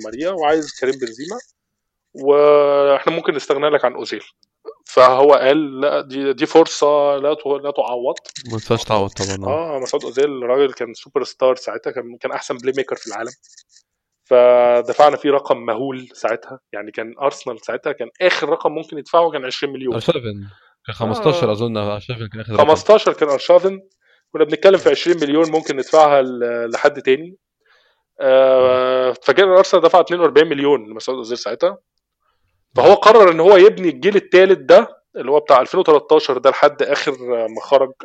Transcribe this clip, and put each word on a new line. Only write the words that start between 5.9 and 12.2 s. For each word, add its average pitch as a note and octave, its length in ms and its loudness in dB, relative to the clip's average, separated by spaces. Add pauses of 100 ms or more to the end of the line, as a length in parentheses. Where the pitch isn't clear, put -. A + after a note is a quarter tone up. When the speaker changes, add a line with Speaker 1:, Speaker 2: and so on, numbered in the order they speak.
Speaker 1:
دي، C#3 320 -6
دي C3 120 -4
فرصة D3 720 0
لا C#3+ 160 -4
ت-، D3+ 140 -8
لا C#3+ 240 -4
تعوض." B2+ 440 -6 (320)
Speaker 2:
ما A2+ 60 -10
ينفعش A2 300 -6
تعوض G2+ 260 -2
طبعًا، G2 440 -8
آه. D#3+ 220 -8
Speaker 1:
آه، C3+ 40 -8
مسعود C3 240 -6
أوزيل C3 400 -6
راجل B2+ 300 0
كان A#2 200 -12
سوبر - 300 -8
ستار C3 320 -2
ساعتها، A2+ 360 -10
كان، A#2+ 300 -14